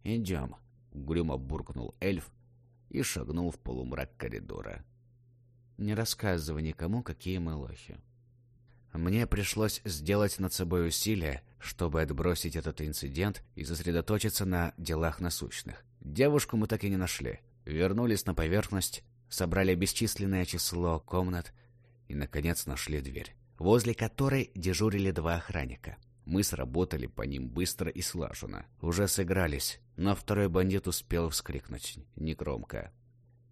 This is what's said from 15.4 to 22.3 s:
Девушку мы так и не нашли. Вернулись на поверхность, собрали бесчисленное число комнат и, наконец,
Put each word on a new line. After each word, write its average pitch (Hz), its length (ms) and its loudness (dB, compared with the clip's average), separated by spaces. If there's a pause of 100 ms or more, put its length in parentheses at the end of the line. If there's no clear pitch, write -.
Девушку 127 560 2
мы 107 100 4
так 110 180 -2
и 101 40 2
не 98 80 2
нашли. 85 440 -2 (260)
Вернулись 95 580 2
на 90 100 0
поверхность, 87 680 0 (240)
собрали 92 460 4
бесчисленное 95 720 2
число 87 520 0
комнат 90 540 0 (560)
и, 71 60 -6
наконец, 73 500 0